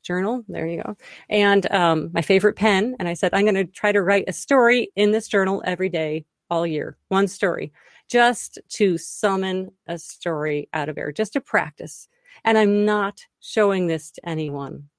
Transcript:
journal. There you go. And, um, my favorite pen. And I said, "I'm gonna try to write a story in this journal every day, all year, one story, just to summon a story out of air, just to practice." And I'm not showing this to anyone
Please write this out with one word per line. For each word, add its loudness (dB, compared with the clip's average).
journal. -4
There -6
you -6
go. -8
And, 4
um, 2
my 0
favorite 2
pen. 2
And -4
I -2
said, 0
"I'm 2
gonna 2
try -2
to 4
write 2
a -6
story 2
in 4
this -2
journal 0
every -2
day, -4
all 0
year, -6
one 2
story, -4
just 2
to 2
summon -4
a -8
story -6
out -4
of -10
air, -8
just -6
to -2
practice." -6
And 4
I'm 4
not -2
showing 0
this -4
to -14
anyone -8